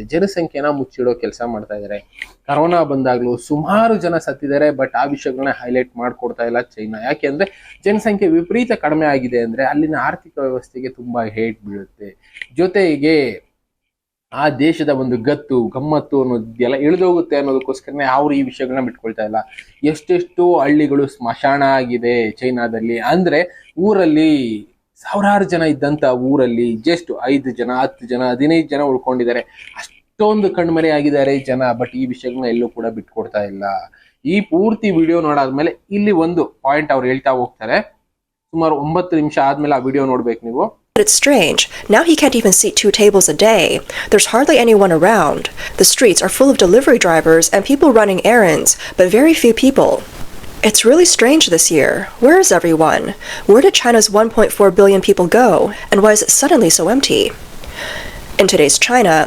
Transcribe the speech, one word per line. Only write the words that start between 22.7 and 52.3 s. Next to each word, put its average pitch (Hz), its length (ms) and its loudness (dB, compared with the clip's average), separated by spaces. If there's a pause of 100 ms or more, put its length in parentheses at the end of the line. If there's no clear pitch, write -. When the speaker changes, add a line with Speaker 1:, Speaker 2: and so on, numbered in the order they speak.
Speaker 1:
ಅಂದ್ರೆ 165 280 2 (460)
ಊರಲ್ಲಿ 160 460 2 (720)
ಸಾವಿರಾರು 202 480 0
ಜನ 165 120 0 (100)
ಇದ್ದಂತ 147 320 -2 (240)
ಊರಲ್ಲಿ 120 380 0 (180)
just 170 240 -2 (220)
ಐದು 135 180 -2 (100)
ಜನ, 120 120 -4 (100)
ಹತ್ತು 135 300 -6
ಜನ, 123 100 -4 (100)
ಹದಿನೈದು 151 420 0
ಜನ 139 80 -4 (100)
ಉಳ್ಕೊಂಡಿದ್ದಾರೆ. 123 520 -2 (380)
ಅಷ್ಟೊಂದು 214 680 -2 (100)
ಕಣ್ಮರೆ 165 400 0
ಆಗಿದ್ದಾರೆ 139 380 0 (140)
ಜನ, 127 120 -2 (200)
but 117 100 -6 (100)
ಈ - 20 -2 (100)
ವಿಷಯಗಳನ್ನ 127 400 -8
ಎಲ್ಲೂ 117 240 -2
ಕೂಡ 117 80 -8 (120)
ಬಿಟ್ಕೊಡ್ತಾ 104 540 -8
ಇಲ್ಲ. 98 120 -12 (720)
ಈ 208 40 0 (120)
ಪೂರ್ತಿ 214 500 0
ವಿಡಿಯೋ 165 280 0
ನೋಡಾದ್ಮೇಲೆ 143 460 -2 (240)
ಇಲ್ಲಿ 208 180 0 (100)
ಒಂದು 170 200 -2 (220)
ಪಾಯಿಂಟ್ 147 280 -2
ಅವ್ರು 127 160 -2
ಹೇಳ್ತಾ 131 300 -2
ಹೋಗ್ತಾರೆ. 120 380 -4 (720)
ಸುಮಾರು 160 220 0 (100)
ಒಂಬತ್ತು 175 360 -2
ನಿಮಿಷ 151 160 -2 (140)
ಆದ್ಮೇಲೆ 147 280 -2
ಆ - 80 -4
ವಿಡಿಯೋ 135 260 0
ನೋಡ್ಬೇಕು 117 360 -4
ನೀವು. 143 160 -2 (360)
Speaker 2:
It's - 200 2
strange. 208 400 2 (340)
Now 294 140 4
he 320 100 6
can't 262 220 2
even 190 180 -2
seat - 240 0
two 202 80 4 (100)
tables 202 320 4
a - 20 -2 (140)
day. 202 140 2 (480)
There's - 220 2
hardly 285 220 4 (100)
anyone 196 340 4
around. 170 440 2 (380)
The - 120 4
streets - 320 2
are 190 120 -2
full 269 160 4
of - 100 0
delivery 240 440 4
drivers 160 460 4
and 196 180 0
people 285 180 4 (100)
running 196 220 0 (140)
errands, 180 360 2 (280)
but 185 200 4
very 320 240 6
few 233 100 6 (120)
people. 262 260 4 (760)
It's 214 220 2
really 339 180 6 (100)
strange 294 260 4 (100)
this 160 120 2 (100)
year. 135 160 2 (320)
Where 330 200 6